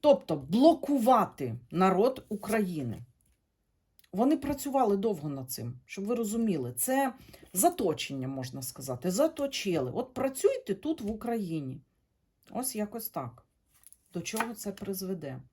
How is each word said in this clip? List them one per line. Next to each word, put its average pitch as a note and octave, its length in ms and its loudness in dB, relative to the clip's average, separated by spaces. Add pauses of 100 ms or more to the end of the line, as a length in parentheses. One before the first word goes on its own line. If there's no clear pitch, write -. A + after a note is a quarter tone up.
Тобто C4+ 320 6
блокувати A3 1160 4 (160)
народ F#3+ 580 4
України. F3+ 760 -4 (1080)
Вони C4 240 2
працювали C4+ 600 0
довго G3 320 -2
над C3+ 220 -8
цим, A#2 340 -10
щоб - 200 -10
ви A3 100 -2
розуміли. G#3 580 -2
Це C4 420 0 (380)
заточення, F3+ 760 0
можна C3 340 -8
сказати, C3 480 -6
заточили. G3+ 840 0
От B3 200 -6
працюйте C#4 600 0
тут D#4 260 -6
в G#3 100 -4
Україні. F3 720 -6 (680)
Ось B3+ 260 -6
якось G#3+ 320 -6
так. - 380 -10 (640)
До E3+ 100 -6
чого A3+ 320 -4
це G3+ 180 -8
призведе? F#3 680 -8 (120)